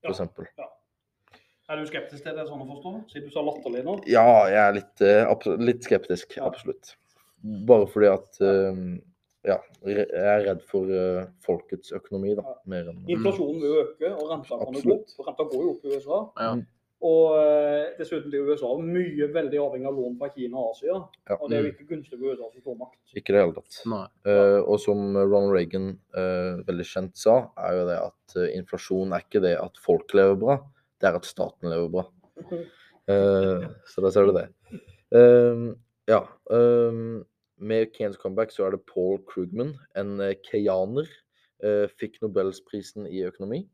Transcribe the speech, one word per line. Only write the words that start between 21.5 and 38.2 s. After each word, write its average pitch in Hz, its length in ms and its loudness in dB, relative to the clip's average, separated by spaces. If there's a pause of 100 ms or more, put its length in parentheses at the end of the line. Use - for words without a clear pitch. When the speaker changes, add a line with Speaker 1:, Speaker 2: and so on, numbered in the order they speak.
Speaker 2:
er 147 40 0
jo 147 80 -4
Speaker 3:
Mm. - 40 -16
Speaker 2:
ikke 143 140 -20
gunstig 147 300 -12
for 131 80 -8
U 135 60 -4
S 120 80 -10
A 113 120 -14
som 127 80 -20
stormakt. 123 380 -14 (180)
Speaker 1:
Ikke 101 140 -8
i - 20 4
det 101 80 6
hele 85 140 2
tatt. - 320 -16
Speaker 3:
Nei. 104 200 -8 (200)
Speaker 1:
Eh, 101 340 6
og 104 200 2
som 101 360 -2
Ronald 101 360 4
Reagan, 95 460 -2 (160)
eh, 90 540 -4
veldig 87 160 -6
kjent 92 320 -8
sa, 117 400 4
er 90 160 -4
jo 90 140 0
det 87 120 -2
at, - 380 -10
eh, 90 240 -2
inflasjon 95 540 -6
er 87 100 -2
ikke - 160 0
det 87 180 2
at - 200 -10
folk - 340 -2
lever 98 260 6
bra, 131 200 0 (420)
det 98 80 2
er 85 80 0
at 90 80 -6
staten - 460 -8
lever 82 200 -2
bra. 90 140 -4 (320)
Speaker 2:
<laughs> - 400 -14 (320)
Speaker 1:
Eh, 98 580 2 (200)
så - 160 -8
da 95 80 2
ser 98 160 6
du 98 60 6
det. 87 160 -2 (640)
Ehm, 120 640 8 (320)
ja, 110 140 4 (300)
ehm, 117 760 2 (340)
med 110 340 -2
Keynes 101 240 -6
comeback 104 360 -4